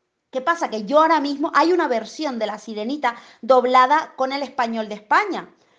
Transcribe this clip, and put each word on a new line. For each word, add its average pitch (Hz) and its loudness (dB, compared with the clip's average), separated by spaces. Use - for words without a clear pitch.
¿Qué 254 -8
pasa? 330 -2
Que 220 -6
yo 269 2
ahora 320 4
mismo, 285 -4
hay 320 4
una 339 0
versión 240 -6
de 214 -4
La 208 -6
Sirenita 233 -6
doblada 254 4
con 262 -2
el 285 -4
español 233 -4
de 214 -10
España. 294 -2